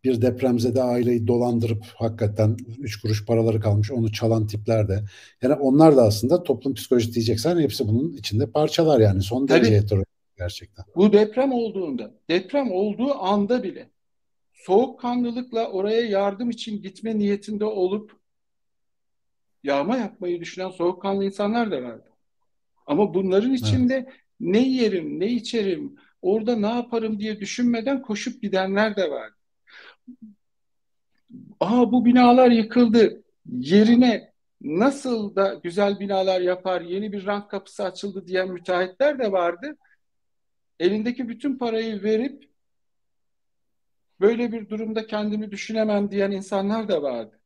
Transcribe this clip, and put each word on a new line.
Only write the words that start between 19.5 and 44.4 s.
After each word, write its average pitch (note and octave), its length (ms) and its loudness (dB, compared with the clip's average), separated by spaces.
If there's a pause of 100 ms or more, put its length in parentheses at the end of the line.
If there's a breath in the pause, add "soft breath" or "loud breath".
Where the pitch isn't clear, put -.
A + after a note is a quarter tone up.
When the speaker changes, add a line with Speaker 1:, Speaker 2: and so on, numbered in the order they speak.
Speaker 2:
yağma C#3+ 320 0
yapmayı F3+ 440 -6
düşünen F#3 300 -10
soğukkanlı F#3 540 -2
insanlar G#3 460 -2
da C#3 120 -4
vardı. A#2 280 -16 (760)
Ama E3 280 0
bunların F#3+ 360 2
Speaker 1:
Evet. C4 100 0
Speaker 2:
içinde B3+ 520 0 (280 loud breath)
ne G#3 280 2
yerim, F#3+ 520 0
ne F#3+ 80 -2
içerim, G3 680 -4 (260 soft breath)
orada G#3+ 340 0
ne G3+ 100 0
yaparım A3+ 540 -4
diye G#3+ 200 -6
düşünmeden A#3+ 640 -2
koşup G#3+ 400 -8
gidenler G3 540 0
de F3 140 0
vardı. A#2+ 260 -10 (2250 loud breath)
"Aa, A#3 320 2
bu B3 120 2
binalar B3 460 8
yıkıldı. A3+ 720 4 (240)
Yerine G#3 840 4 (280)
nasıl G#3+ 760 -2
da G3 260 0
güzel G3+ 380 -2
binalar F#3+ 400 0
yapar, F3+ 400 -2
yeni F#3 320 -8
bir F#3+ 140 -8
rant G3+ 220 -4
kapısı - 360 -10
açıldı." F#3 420 -8
diyen F#3 240 -4
müteahhitler F#3 680 -4
de A3 140 -2
vardı. F3+ 440 -2 (1040)
Elindeki A3 500 -2
bütün A#3+ 300 -6
parayı A3+ 440 -4
verip A3 480 -4 (1700)
"Böyle A3+ 320 2